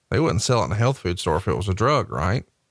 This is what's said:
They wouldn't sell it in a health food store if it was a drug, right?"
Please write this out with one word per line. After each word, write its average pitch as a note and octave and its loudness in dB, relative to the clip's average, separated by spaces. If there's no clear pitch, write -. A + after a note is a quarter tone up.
They B2 0
wouldn't D#3+ 2
sell A#2+ 2
it F2 0
in B1+ -4
a - -2
health A#2+ 2
food F2+ -2
store D#2+ 0
if - -4
it D#2 0
was F#2 -4
a F#2+ 2
drug, A#2 0
right?" F2+ -2